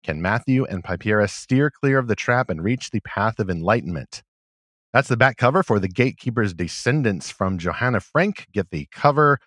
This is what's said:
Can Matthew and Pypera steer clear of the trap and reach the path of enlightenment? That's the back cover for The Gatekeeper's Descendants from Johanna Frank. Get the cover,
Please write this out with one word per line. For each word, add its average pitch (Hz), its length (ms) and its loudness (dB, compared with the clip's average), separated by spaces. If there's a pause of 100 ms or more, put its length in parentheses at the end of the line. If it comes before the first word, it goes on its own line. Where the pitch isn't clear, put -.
Can 78 180 -4
Matthew 117 440 2
and 92 180 -6
Pypera 104 460 0
steer 139 400 0
clear 135 280 0
of 127 100 0
the 107 80 0
trap 127 340 0
and 82 140 -4
reach 123 280 -2
the 110 100 -2
path 107 380 -4
of 95 100 -2
enlightenment? 85 720 -2 (680)
That's 135 160 2
the 120 100 0
back 131 200 4
cover 139 260 4
for 104 160 2
The 92 80 -2
Gatekeeper's 110 640 0
Descendants 101 760 -2
from 95 280 -2
Johanna 95 420 -2
Frank. - 520 -2
Get 101 200 -4
the 73 200 -8
cover, 147 560 2